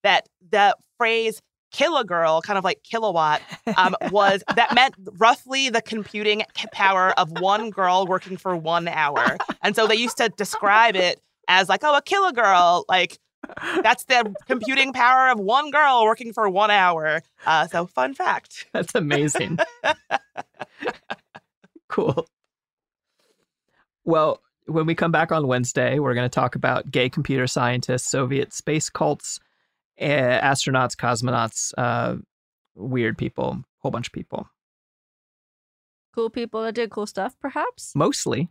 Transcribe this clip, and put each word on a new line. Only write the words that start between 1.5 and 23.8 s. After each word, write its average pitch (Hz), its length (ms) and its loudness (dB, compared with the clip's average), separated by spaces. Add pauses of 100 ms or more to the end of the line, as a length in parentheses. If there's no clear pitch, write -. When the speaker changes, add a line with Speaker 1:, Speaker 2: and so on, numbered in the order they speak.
Speaker 1:
"kill 330 260 0
a 247 60 -2
girl," 165 360 0
kind 202 160 -4
of 185 80 -2
like 180 200 -2
"kilowatt," 170 580 0 (340)
um, 185 260 4
Speaker 2:
<laughs> - 80 -4
Speaker 1:
was, 196 320 2 (140)
that 233 180 2
meant 254 200 4 (240)
roughly 262 520 2
the 226 120 0
computing 208 600 -4 (140)
c-, - 160 -10
power 190 460 4
of 175 120 2 (100)
one 214 300 0
girl 185 360 2
working 180 300 -4
for 185 200 -4
one 165 320 -2
hour. 151 480 -2 (240)
And 208 160 -2
so 226 120 2
they 220 80 4
used 233 220 -4
to 233 120 0
describe 208 680 2
it 180 240 -2 (280)
as, 185 200 4
like, 196 160 0
"Oh, 294 120 4
a 277 60 4
kill 392 240 0
a 339 60 0
girl," 180 560 4
like, 180 300 0 (640)
that's 226 220 2
the 233 300 0 (120)
computing 262 480 -2
power 262 340 4
of 240 120 2
one 262 320 0
girl 269 320 4
working 220 280 0
for 220 160 0
one 202 220 2
hour. 165 500 2 (240)
Uh, 160 220 2
so 170 200 -4
fun 262 280 -4
fact. - 580 -4
Speaker 2:
That's - 220 -6
amazing. 147 640 -2 (240)
Speaker 1:
<laughs> - 160 -2 (1900)
Speaker 2:
Cool. 156 380 -2 (1800)